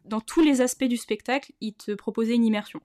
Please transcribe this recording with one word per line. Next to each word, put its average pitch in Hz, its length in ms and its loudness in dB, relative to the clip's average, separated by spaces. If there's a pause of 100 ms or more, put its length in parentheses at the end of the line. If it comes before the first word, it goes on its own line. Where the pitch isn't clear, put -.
dans 214 160 -6
tous - 200 0
les 277 200 6
aspects 254 240 0
du 240 100 0
spectacle, 240 640 -6
il 214 140 -8
te - 180 -10
proposait 220 440 -2
une 233 100 4
immersion. 214 400 -2